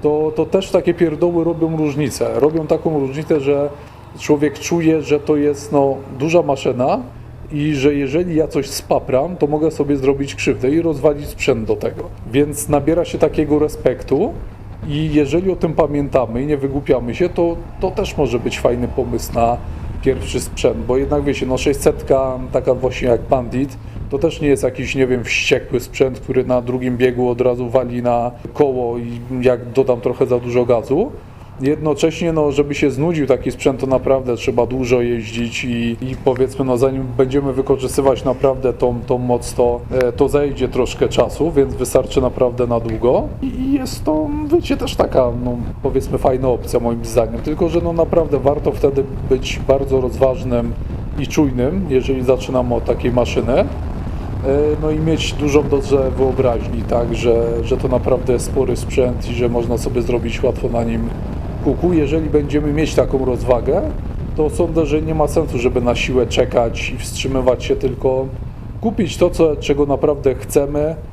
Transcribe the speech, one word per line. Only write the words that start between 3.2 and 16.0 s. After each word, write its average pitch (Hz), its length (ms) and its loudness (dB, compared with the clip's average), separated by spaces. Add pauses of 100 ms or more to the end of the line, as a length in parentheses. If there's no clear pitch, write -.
że 143 280 2 (500)
człowiek 147 400 2
czuje, 160 440 2
że 147 180 2
to 151 160 2
jest, 147 360 0
no, 139 240 4 (220)
duża 165 240 4
maszyna 143 580 0 (520)
i 151 220 0
że 143 200 4
jeżeli 151 420 0
ja 156 120 2
coś 139 200 -2
spapram, 147 680 0
to 156 100 2
mogę 151 240 2
sobie 143 260 0
zrobić 139 380 0
krzywdę 123 360 0
i 160 120 2
rozwalić 147 460 0
sprzęt 113 400 -2
do 107 80 2
tego. - 280 -6 (280)
Więc 147 360 0
nabiera 147 360 2
się - 140 -6
takiego 151 400 2
respektu 147 720 0 (560)
i 151 240 -2
jeżeli 151 380 2
o 175 60 0
tym 170 160 -2
pamiętamy 139 720 0